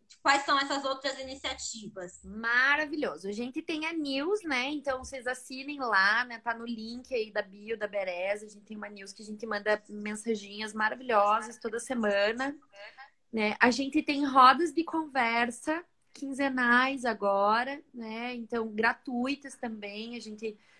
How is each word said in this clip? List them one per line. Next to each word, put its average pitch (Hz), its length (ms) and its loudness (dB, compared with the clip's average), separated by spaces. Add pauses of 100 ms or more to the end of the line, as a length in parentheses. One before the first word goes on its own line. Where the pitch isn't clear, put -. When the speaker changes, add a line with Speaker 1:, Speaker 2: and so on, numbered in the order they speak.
(240)
Speaker 1:
Quais 285 200 4
são 285 160 2
essas 277 240 0
outras 269 360 -4
iniciativas? 262 1040 -10
Speaker 2:
Maravilhoso. 240 1040 0
A 202 40 -4
gente 247 300 -6
tem 311 240 -4
a 330 80 -4
news, 311 500 -2
né? 269 280 0
Então, 269 320 -4
vocês 254 240 -10
assinem 262 520 -8
lá, 214 460 4
né? 233 140 -12
Tá 233 160 -4
no 226 100 -10
link 233 480 -8
aí 214 180 -2
da 208 120 -2
bio 208 340 -8
da 208 100 -4
Berez. 196 560 -2
A 214 40 -14
gente 208 180 -20
tem 214 100 -12
uma 208 140 -10
news 202 240 -14
que - 80 -18
a 208 40 -16
gente 214 200 -10
manda 208 420 0
mensaginhas 208 840 -4
maravilhosas 220 880 2
toda 226 200 -6
semana, 233 800 0 (720)
né? 214 280 2
A 240 100 8
gente 269 320 2
tem 285 240 0
rodas 269 480 8
de 330 100 2
conversa 269 1000 0 (280)
quinzenais 254 920 2
agora, 220 760 2 (120)
né? 233 420 -8
Então, 226 320 -4
gratuitas 247 880 -2
também. 220 600 -8
A 233 40 -10
gente, 214 380 -10 (220)